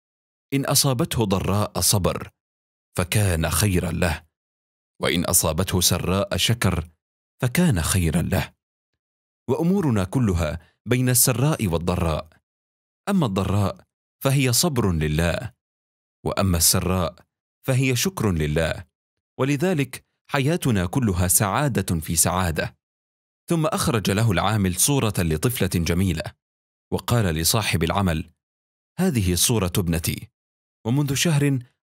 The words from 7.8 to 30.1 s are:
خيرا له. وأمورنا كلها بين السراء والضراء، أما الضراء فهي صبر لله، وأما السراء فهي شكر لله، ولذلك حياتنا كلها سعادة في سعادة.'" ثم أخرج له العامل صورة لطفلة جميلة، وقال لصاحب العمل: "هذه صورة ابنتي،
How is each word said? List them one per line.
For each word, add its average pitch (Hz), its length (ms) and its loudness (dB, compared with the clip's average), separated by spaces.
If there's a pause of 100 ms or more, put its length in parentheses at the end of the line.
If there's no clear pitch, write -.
خيرا 80 400 0
له. 78 300 -2 (1000)
وأمورنا 151 540 2
كلها 87 540 0 (280)
بين 127 220 2
السراء 127 580 2
والضراء، 85 640 0 (800)
أما 190 180 2
الضراء 95 580 0 (400)
فهي 135 280 2
صبر 120 400 2
لله، 78 600 0 (760)
وأما 90 300 0
السراء 90 580 0 (520)
فهي 131 300 0
شكر 120 340 -2
لله، 80 540 -2 (540)
ولذلك 143 680 -2 (260)
حياتنا 131 560 0
كلها 90 420 0
سعادة 101 720 0
في 80 160 -6
سعادة.'" 90 640 -2 (720)
ثم 165 160 0
أخرج 123 440 0
له 110 200 2
العامل 92 440 0
صورة 123 440 0
لطفلة 90 680 0
جميلة، 87 380 0 (720)
وقال 113 320 0
لصاحب 85 600 0
العمل: 85 460 0 (680)
"هذه 117 360 0
صورة 95 440 0
ابنتي، 85 500 -4 (580)